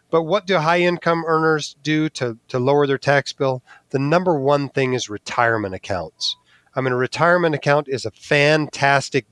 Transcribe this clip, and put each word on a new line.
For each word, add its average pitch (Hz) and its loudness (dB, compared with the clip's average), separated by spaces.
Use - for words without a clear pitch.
But 165 2
what 180 -2
do 185 2
high 165 2
income 170 0
earners 160 0
do 156 0
to, 117 -6
to 131 -6
lower 143 2
their 135 -2
tax 139 -2
bill? 131 -4
The 135 -4
number 160 0
one 139 0
thing 131 -2
is 117 -4
retirement 107 -2
accounts. - -8
I 135 -4
mean, 131 0
a 123 -2
retirement 165 0
account 143 0
is 131 -6
a 107 -8
fantastic 143 0